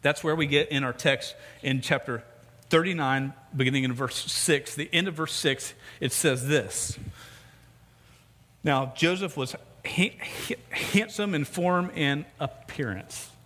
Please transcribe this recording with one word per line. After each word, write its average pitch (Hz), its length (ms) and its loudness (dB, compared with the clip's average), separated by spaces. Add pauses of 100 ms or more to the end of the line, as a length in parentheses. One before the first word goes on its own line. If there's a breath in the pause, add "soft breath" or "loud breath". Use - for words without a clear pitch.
That's 147 220 2
where 160 120 2
we 156 120 2
get 143 220 4
in 139 140 0
our 127 100 -2
text - 420 0 (260 loud breath)
in 135 200 0
chapter 131 420 -2 (460)
thirty-nine, 143 640 2 (220)
beginning 131 280 2
in 127 100 0
verse 127 220 -4 (160)
six. - 440 2
The 147 160 -6
end 175 160 4
of 185 60 -4
verse 156 200 -4
six, - 400 0 (260 loud breath)
it 131 120 0
says 131 360 2
this. 127 500 0 (1700 loud breath)
"Now, 135 320 2
Joseph 180 400 0
was 135 200 -4 (300)
ha-, - 340 0
ha-, - 360 -6 (140)
handsome 208 680 0
in 147 80 2
form 180 500 0
and 147 320 0 (140)
appearance." - 920 -6 (160)